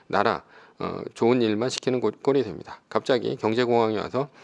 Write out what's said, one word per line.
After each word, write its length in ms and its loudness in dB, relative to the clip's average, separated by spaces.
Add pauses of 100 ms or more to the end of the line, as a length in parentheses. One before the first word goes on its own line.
나라, 360 0 (360)
어, 200 -8 (140)
좋은 280 2
일만 280 0
시키는 320 -2
꼴-, 100 0
꼴이 320 0
됩니다. 460 -12
갑자기 480 0
경제공황이 580 2
와서, 320 -4 (160)